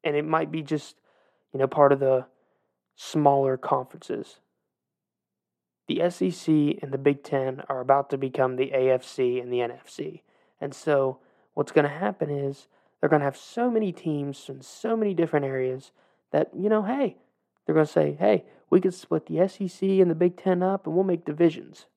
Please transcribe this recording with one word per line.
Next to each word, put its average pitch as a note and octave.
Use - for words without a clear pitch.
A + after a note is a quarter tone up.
And D3
it D3
might D#3+
be D#3+
just, D3
you C3+
know, C3+
part C#3+
of C#3
the C3
smaller C#3
conferences. -
The -
S F3
E F#3
C D3+
and C#3
the C#3
Big C#3
Ten C3+
are C3+
about C3+
to C#3
become B2+
the C3
A C3
F B2+
C B2
and B2
the B2
N A#2+
F -
C. -
And C#3+
so C3+
what's D3
gonna D3
happen D#3+
is C#3
they're D3+
gonna D3
have C#3
so A#3+
many A3
teams C#3+
in C3+
so -
many G#3
different D#3+
areas C3
that, D3
you F#3+
know, G#3+
hey, B3
they're D#3
gonna D#3
say, D3
"Hey, F3+
we F#3
could F#3
split -
the D#3+
S F#3+
E F#3+
C F#3+
and F3+
the D#3+
Big F3+
Ten F3+
up G3
and D#3+
we'll F#3+
make F3
divisions." D#3+